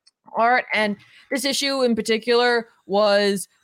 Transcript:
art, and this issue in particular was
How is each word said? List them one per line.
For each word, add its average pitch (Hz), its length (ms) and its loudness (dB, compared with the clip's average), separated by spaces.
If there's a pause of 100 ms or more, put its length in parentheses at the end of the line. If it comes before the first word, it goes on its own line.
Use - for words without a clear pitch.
(360)
art, 240 380 2
and 208 240 -2 (320)
this 262 160 -4
issue 277 360 -2
in 233 140 2
particular 226 720 0 (160)
was 202 640 0 (160)